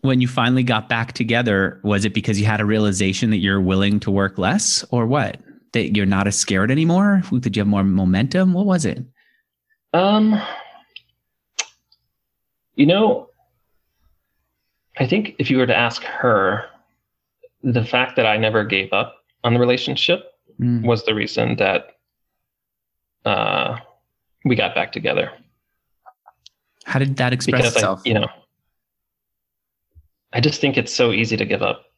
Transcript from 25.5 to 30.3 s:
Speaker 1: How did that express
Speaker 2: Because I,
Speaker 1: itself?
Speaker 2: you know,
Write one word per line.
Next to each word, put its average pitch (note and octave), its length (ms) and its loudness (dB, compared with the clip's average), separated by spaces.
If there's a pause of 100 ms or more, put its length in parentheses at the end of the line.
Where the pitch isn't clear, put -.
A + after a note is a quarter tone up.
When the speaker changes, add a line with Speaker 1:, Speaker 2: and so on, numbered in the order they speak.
Speaker 1:
How - 140 -2
did C3+ 180 0
that B2 160 0
express B2+ 280 0
Speaker 2:
Because A#2+ 140 2
I, A#2 40 4
Speaker 1:
itself? F#2+ 260 0
Speaker 2:
you A2+ 80 0
know, E2+ 140 0 (2000)